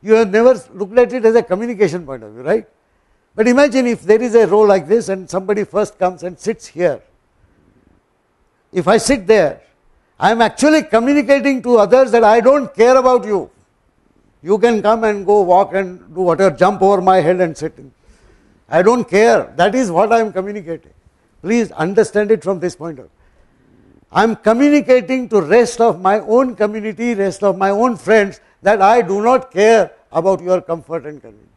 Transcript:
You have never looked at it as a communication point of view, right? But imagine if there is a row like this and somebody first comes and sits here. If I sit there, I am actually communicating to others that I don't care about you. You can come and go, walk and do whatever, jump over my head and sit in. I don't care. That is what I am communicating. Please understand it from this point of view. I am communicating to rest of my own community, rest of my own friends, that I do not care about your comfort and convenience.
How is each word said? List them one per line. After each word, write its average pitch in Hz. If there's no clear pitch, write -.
You 214
have 220
never 233
looked 196
at 240
it 240
as 226
a 233
communication 185
point 127
of 104
view, 120
right? 214
But 220
imagine 254
if 233
there 214
is 233
a 226
row 208
like 190
this 196
and 190
somebody 190
first 208
comes 180
and 180
sits -
here. 156
If 180
I 214
sit 220
there, 185
I 196
am 233
actually 294
communicating 269
to 240
others 220
that 226
I 220
don't 262
care 240
about 254
you. 196
You 190
can 220
come 220
and 208
go, 202
walk 180
and 185
do 180
whatever, 175
jump 202
over 196
my 185
head 180
and 165
sit 156
in. 135
I 165
don't 233
care. 214
That 190
is 247
what 202
I 226
am 214
communicating. 185
Please 220
understand 208
it 208
from 180
this 180
point 160
of 95
view. -
I 190
am 226
communicating 254
to 208
rest 220
of 202
my 196
own 240
community, 214
rest 196
of 190
my 190
own 226
friends, 202
that 196
I 226
do 196
not 247
care 208
about 175
your 180
comfort 165
and 151
convenience. 107